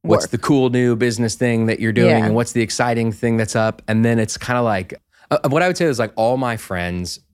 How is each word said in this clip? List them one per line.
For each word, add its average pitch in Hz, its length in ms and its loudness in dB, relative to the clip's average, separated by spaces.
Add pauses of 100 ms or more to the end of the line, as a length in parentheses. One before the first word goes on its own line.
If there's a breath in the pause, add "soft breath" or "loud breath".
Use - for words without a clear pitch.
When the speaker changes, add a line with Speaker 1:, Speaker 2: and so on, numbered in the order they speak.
Speaker 1:
what's 107 220 2
Speaker 2:
Work. - 60 -10
Speaker 1:
the 120 60 -4
cool 131 320 2
new 123 260 2
business 117 400 0
thing 117 300 0
that 110 140 -2
you're 113 120 0
doing 113 260 4
Speaker 2:
Yeah. 110 80 2
Speaker 1:
and 107 100 2
what's 117 180 -2
the 120 80 0
exciting 117 500 0
thing 113 260 0
that's 110 180 -2
up? 110 320 0
And 110 180 2
then 117 140 2
it's 110 180 -4
kinda 123 240 -2
like, 98 320 -2 (380 soft breath)
uh, 147 80 0 (100)
what 147 120 2
I 180 60 0
would 180 100 0
say 175 80 -2
is, 135 140 -2
like, 110 160 -4
all 117 220 0
my 123 180 -4
friends 90 640 -8 (140)